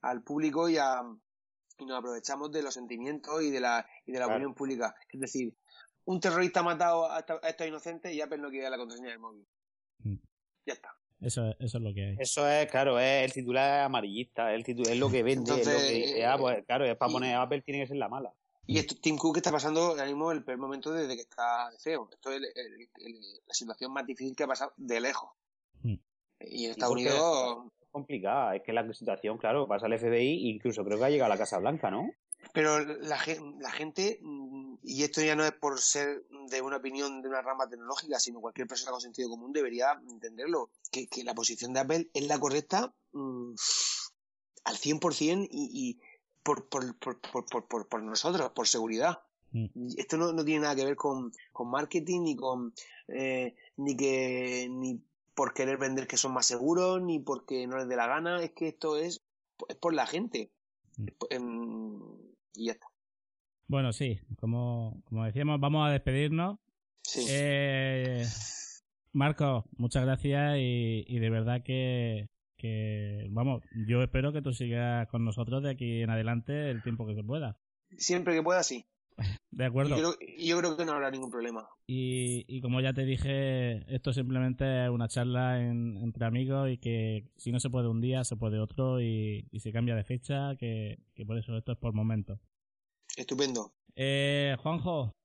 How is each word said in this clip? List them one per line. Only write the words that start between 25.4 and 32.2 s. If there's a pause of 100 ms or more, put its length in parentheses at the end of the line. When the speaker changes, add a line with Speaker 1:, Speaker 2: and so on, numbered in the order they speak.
Speaker 3:
Mm. (460)
Speaker 1:
Y
en
Speaker 2:
Y
Speaker 1:
Estados
Speaker 2:
porque
Speaker 1:
Unidos
Speaker 2:
es
complicada,
es
que
la
situación,
claro,
pasa
al
F
B
I
e
incluso
creo
que
ha
llegado
a
la
Casa
Blanca,
¿no? (420)